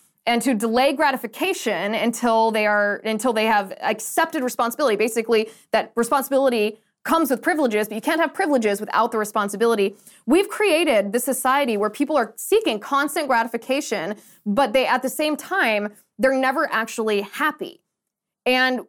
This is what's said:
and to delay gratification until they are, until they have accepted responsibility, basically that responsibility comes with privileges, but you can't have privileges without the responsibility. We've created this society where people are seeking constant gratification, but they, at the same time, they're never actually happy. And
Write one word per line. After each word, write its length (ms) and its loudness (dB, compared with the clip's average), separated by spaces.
and 160 2
to 120 2
delay 380 2
gratification 1000 -2
until 560 0
they 160 0
are, 380 0
until 280 -2
they 140 0
have 340 0
accepted 640 -2
responsibility, 540 0
basically 520 0
that 240 0
responsibility 840 0
comes 260 2
with 100 0
privileges, 460 0
but 80 -12
you 60 -6
can't 200 0
have 140 0
privileges 460 0
without 320 -2
the 60 -2
responsibility. 760 0
We've 220 4
created 640 2
this 120 -2
society 520 0
where 120 0
people 280 -2
are 200 0
seeking 440 0
constant 480 -2
gratification, 880 -2
but 280 2
they, 140 2
at 160 0
the 60 -4
same 280 -2
time, 580 -2
they're 160 2
never 380 0
actually 480 -2
happy. 600 -6
And 440 2